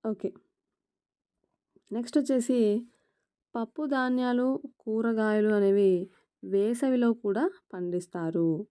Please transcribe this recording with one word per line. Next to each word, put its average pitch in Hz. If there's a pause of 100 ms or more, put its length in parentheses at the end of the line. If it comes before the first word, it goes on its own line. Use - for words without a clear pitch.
ఓకే. - (1600)
నెక్స్ట్ 233
వచ్చేసి 240 (680)
పప్పు 233
ధాన్యాలు, 254 (180)
కూరగాయలు 220
అనేవి 196 (340)
వేసవిలో 233
కూడా 233 (220)
పండిస్తారు. 175